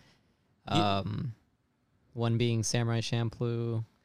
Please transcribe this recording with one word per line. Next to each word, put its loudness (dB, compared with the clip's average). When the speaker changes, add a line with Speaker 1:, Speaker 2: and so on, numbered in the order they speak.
Speaker 1:
You 6
Speaker 2:
Um, 0
one 0
being 2
Samurai 0
Champloo -2